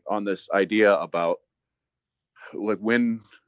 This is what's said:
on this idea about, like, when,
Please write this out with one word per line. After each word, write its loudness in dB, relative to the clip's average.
on -4
this -6
idea 4
about, -2
like, -4
when, 0